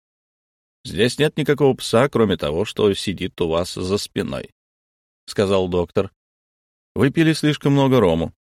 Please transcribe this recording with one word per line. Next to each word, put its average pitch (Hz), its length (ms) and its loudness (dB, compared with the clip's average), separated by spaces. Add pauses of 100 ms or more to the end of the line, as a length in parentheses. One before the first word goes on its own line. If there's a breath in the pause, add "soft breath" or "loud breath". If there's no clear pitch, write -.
(840)
"Здесь 110 340 -2
нет 151 200 0
никакого 139 360 2
пса, 120 360 2
кроме 101 280 2
того, 78 280 -2
что - 280 2
сидит 87 480 -6
у 85 60 0
вас 82 260 -2
за 95 240 -4
спиной", - 540 -8 (760)
сказал 95 420 0
доктор. 90 440 -2 (840)
"Вы 131 140 2
пили 160 240 2
слишком 147 400 0
много 135 260 4
рому. 82 340 2 (180)